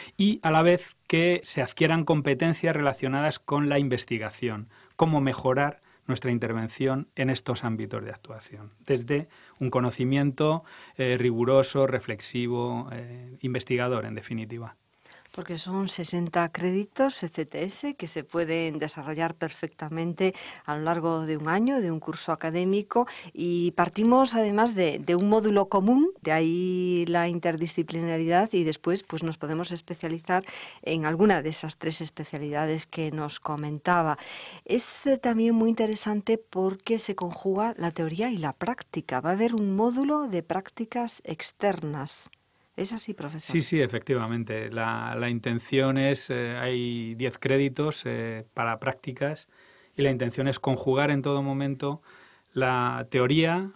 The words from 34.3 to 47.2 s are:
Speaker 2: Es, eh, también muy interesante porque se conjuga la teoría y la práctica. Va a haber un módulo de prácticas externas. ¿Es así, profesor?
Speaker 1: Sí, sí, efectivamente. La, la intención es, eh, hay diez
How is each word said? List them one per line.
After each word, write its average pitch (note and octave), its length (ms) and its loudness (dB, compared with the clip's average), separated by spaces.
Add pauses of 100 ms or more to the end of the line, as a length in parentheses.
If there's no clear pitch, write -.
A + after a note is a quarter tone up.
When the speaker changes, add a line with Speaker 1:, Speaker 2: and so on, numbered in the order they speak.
Speaker 2:
Es, - 400 0
eh, C4+ 100 4
también A3+ 380 2
muy A3+ 160 4
interesante A3 680 0
porque F#3+ 600 -2
se G#3 160 -4
conjuga G3 640 -2
la E3+ 120 -2
teoría E3 380 -2
y A3+ 80 -2
la D#3 160 -2
práctica. E3+ 720 -4
Va E3 80 0
a - 20 2
haber A3+ 220 2
un G3+ 220 0
módulo C4+ 520 2
de F3 140 -2
prácticas A3+ 840 -6
externas. D#3 1080 -4 (440)
¿Es G3 200 -6
así, A3 180 -6
profesor? D#3 400 -8
Speaker 1:
Sí, E3+ 80 4
sí, D3+ 220 2
efectivamente. A2+ 880 -2
La, A2+ 440 -4
la A#2+ 140 -2
intención B2 680 2
es, C3+ 320 0
eh, A#2+ 260 -4
hay A#2+ 600 -4
diez B2 200 -4